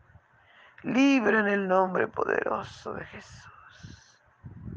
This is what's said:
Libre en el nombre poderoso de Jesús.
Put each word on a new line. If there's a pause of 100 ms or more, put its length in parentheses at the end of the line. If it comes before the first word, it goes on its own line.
(800)
Libre
en
el
nombre
poderoso
de
Jesús. (560)